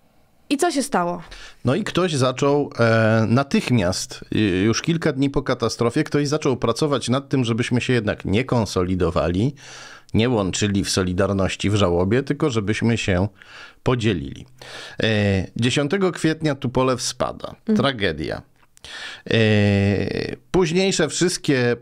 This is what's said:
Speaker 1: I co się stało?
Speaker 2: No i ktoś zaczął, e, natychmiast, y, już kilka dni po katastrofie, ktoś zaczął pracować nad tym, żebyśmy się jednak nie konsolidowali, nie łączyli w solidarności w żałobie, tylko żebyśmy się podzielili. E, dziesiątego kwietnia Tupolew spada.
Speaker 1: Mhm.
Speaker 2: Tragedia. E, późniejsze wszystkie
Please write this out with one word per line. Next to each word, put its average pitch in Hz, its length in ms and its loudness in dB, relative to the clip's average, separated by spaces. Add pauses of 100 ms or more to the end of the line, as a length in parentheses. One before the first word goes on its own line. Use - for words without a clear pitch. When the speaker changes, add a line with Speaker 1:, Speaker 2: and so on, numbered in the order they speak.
(500)
Speaker 1:
I 285 60 2
co 349 140 0
się 277 120 -2
stało? 175 400 -4 (420)
Speaker 2:
No 123 100 2
i 196 100 -2
ktoś 170 300 0
zaczął, 139 640 2
e, 113 500 4
natychmiast, 120 960 0 (100)
y, - 40 0
już 104 440 2
kilka 165 300 0
dni 139 180 0
po 143 120 -2
katastrofie, 120 640 -2
ktoś 147 240 0
zaczął 143 280 0
pracować 127 520 0
nad 135 200 0
tym, 131 160 2
żebyśmy 117 360 0
się - 120 0
jednak 104 320 0
nie 101 200 0
konsolidowali, 92 1120 0 (600)
nie 110 140 4
łączyli 101 560 0
w - 60 -4
solidarności 95 800 0
w 104 40 2
żałobie, 95 480 2
tylko 147 280 -2
żebyśmy 110 480 0
się 95 300 0 (540)
podzielili. 104 640 -2 (560)
E, 110 40 0 (500)
dziesiątego 147 560 0
kwietnia 160 420 -2
Tupolew 127 480 0
spada. - 460 -6
Speaker 1:
Mhm. - 300 -2
Speaker 2:
Tragedia. 92 640 -2 (880)
E, - 60 2 (1120)
późniejsze 180 580 2
wszystkie 131 720 0